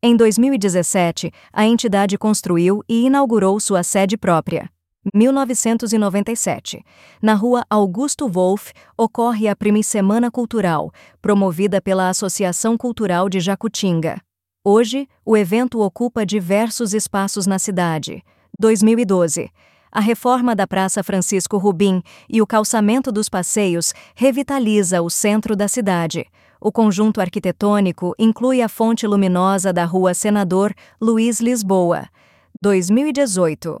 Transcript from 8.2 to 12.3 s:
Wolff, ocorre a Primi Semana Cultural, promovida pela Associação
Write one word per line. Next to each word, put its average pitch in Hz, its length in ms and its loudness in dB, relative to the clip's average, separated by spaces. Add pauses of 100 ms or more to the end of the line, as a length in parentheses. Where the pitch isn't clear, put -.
Wolff, 185 460 0 (240)
ocorre 226 500 0
a 202 80 0
Primi 208 300 0
Semana 220 460 0
Cultural, 208 600 -2 (300)
promovida 196 640 0
pela 185 260 0
Associação 196 680 -2